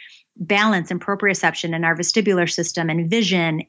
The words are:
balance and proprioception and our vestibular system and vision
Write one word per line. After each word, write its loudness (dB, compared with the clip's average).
balance 2
and -4
proprioception 0
and -2
our 2
vestibular 2
system -2
and 0
vision 0